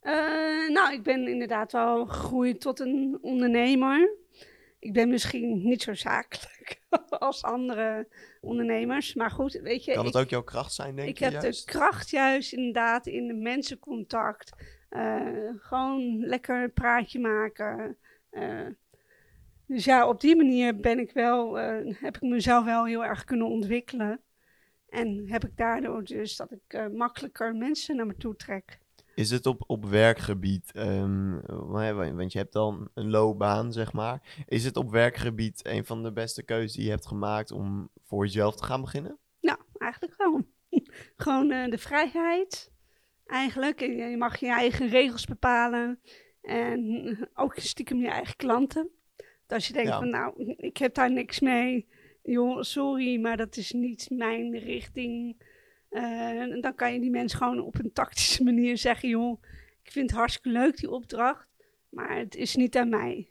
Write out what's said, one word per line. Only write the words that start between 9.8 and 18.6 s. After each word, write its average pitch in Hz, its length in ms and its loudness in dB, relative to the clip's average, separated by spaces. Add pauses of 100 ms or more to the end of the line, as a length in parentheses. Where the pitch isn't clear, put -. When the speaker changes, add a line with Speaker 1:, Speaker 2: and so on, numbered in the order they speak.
Speaker 1:
je, - 80 0
Speaker 2:
Kan 110 120 2
het 123 100 0
Speaker 1:
ik, 127 60 4
Speaker 2:
ook 131 80 2
jouw 123 140 -2
kracht - 300 -6
zijn, 139 240 -8
denk 139 120 -6
Speaker 1:
ik 269 100 -8
Speaker 2:
je, 277 60 -2
Speaker 1:
heb 196 180 0
Speaker 2:
juist? 240 240 -4
Speaker 1:
de - 60 -10
kracht 302 380 0
juist 269 420 2
inderdaad 240 540 0
in 240 200 -6
de 233 80 -6
mensencontact. 233 1160 -4 (360)
Eh, 220 380 -4 (300)
gewoon 254 600 -2
lekker 247 440 -2
een 247 100 -4
praatje 240 480 0
maken. 220 760 -2 (340)
Eh, - 360 -8 (1000)